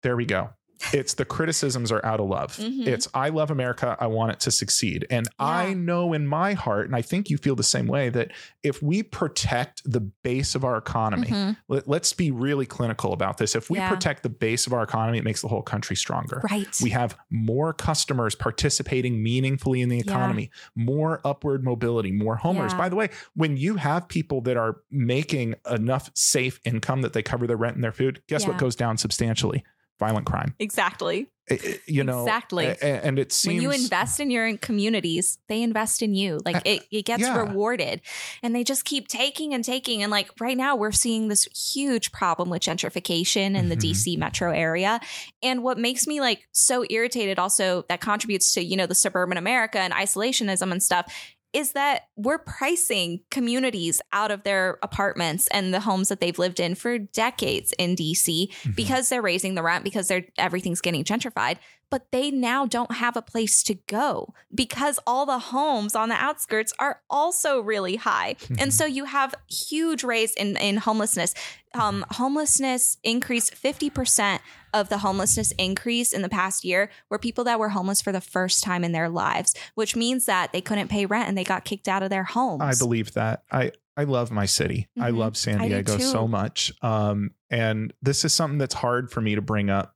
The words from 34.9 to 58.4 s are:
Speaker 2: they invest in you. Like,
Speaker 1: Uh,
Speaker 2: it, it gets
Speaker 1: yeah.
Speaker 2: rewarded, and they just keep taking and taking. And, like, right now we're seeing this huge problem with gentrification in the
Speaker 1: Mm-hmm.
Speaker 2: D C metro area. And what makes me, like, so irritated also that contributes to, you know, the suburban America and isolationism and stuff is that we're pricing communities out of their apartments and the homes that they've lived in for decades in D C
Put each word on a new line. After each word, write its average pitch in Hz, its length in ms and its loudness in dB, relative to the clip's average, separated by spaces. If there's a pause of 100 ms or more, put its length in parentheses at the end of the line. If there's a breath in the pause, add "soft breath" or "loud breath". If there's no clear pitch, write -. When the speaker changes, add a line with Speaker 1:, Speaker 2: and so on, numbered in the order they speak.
Speaker 2:
they 220 160 -2
invest 220 400 0
in 214 100 2
you. 190 320 0
Like, 175 120 0
Speaker 1:
Uh, - 80 0
Speaker 2:
it, 202 260 2
it 208 140 -2
gets 226 180 2
Speaker 1:
yeah. 247 140 2
Speaker 2:
rewarded, 202 640 0 (420 loud breath)
and 233 100 0
they 240 100 0
just 269 220 -2
keep 277 220 -4
taking 277 480 -2
and 233 80 -2
taking. 247 400 -2
And, 208 80 0
like, 202 180 0 (100)
right 247 180 0
now 269 180 2
we're 214 160 0
seeing 220 380 2
this 208 160 2 (280)
huge 269 380 0
problem 175 380 0
with 175 120 -2
gentrification 185 920 0
in 180 140 2
the 165 60 0
Speaker 1:
Mm-hmm. 165 40 0
Speaker 2:
D 165 160 2
C 160 220 0
metro 170 340 -2
area. 170 480 2 (420 loud breath)
And 254 220 0
what 254 160 0
makes 240 260 0
me, 302 160 -2
like, 240 300 0
so 247 380 2
irritated 220 500 0
also 185 500 2
that 175 120 -2
contributes 214 520 0
to, 180 100 0
you 175 140 -2
know, 185 80 2
the 180 100 -2
suburban 185 420 2
America 220 420 0
and 185 140 0
isolationism 196 800 0
and 180 120 0
stuff 180 280 0 (420 loud breath)
is 285 180 0
that 285 300 0 (160)
we're 254 200 0
pricing 214 840 -2 (100)
communities 240 720 0 (100)
out 208 200 0
of 202 120 -4
their 190 400 2
apartments 185 640 0
and 185 260 0
the 185 60 2
homes 196 300 2
that 196 100 -2
they've 175 180 0
lived 180 220 0
in 175 160 0
for 240 240 -2
decades 208 800 -2
in 180 160 2
D 160 180 0
C 175 380 0